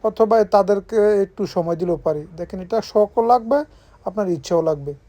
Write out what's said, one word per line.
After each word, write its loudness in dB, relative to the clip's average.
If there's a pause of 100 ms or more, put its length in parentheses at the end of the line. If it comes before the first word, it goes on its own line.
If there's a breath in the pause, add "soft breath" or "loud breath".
অথবা 2
তাদেরকে 2
একটু -6
সময় -4
দিলেও -2
পারি। -4 (100)
দেখেন -12
এটা -4
শখও 0
লাগবে, 2 (400 soft breath)
আপনার -4
ইচ্ছাও -2
লাগবে। -4 (140)